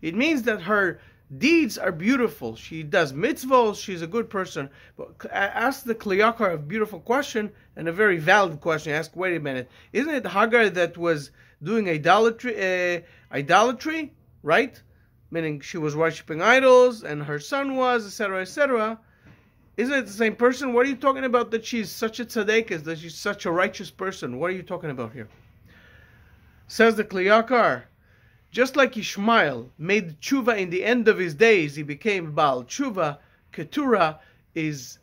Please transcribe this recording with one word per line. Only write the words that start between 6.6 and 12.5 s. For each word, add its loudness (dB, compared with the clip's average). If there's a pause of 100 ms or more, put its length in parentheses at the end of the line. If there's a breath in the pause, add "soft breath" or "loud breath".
question -4 (240 soft breath)
and -8
a 0
very 4
valid 4
question. -2
Ask, -6
"Wait -2
a -4
minute, -6 (240 soft breath)
isn't -2
it -4
Hagar 4
that -2
was 0 (300 soft breath)
doing 0
idolatry, 2